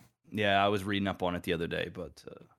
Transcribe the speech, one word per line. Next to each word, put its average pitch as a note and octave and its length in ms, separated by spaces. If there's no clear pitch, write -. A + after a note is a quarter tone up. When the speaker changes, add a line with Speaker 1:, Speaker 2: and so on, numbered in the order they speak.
Speaker 1:
be. G#2+ 100
Speaker 2:
yeah, G2 220
I G2+ 40
was G2+ 160
reading G2 240
up F#2 160
on F2 120
it F2 80
the F2 100
other E2 140
day, E2 240
but, F2 380
uh, - 140